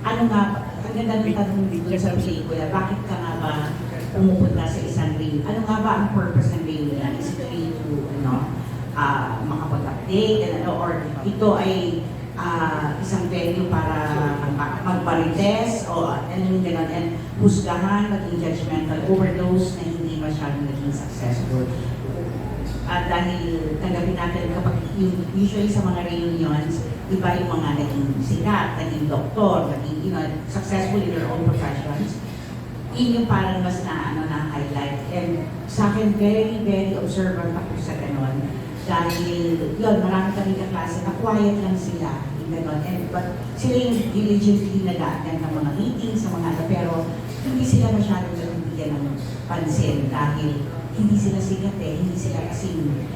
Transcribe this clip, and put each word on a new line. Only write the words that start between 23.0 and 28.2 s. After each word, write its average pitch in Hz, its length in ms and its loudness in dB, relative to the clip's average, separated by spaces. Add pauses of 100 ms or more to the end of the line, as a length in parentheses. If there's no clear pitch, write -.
dahil 170 720 0
tanggapin 180 320 0
natin 175 400 -2
kapag 180 240 0 (160)
yung, 180 400 2
usually 202 320 4
sa 202 160 2
mga 175 240 0
reunions, 165 800 0 (240)
iba 190 240 2
yung 180 160 0
mga 147 320 2
naging 139 240 0 (160)